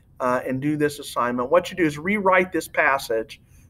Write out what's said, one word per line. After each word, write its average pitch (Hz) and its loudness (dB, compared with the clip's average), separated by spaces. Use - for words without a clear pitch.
uh, 127 0
and 131 -2
do 151 0
this 147 0
assignment. 123 -2
What 180 4
you 190 -10
do 175 2
is 147 -2
rewrite 185 2
this 160 -4
passage 135 -2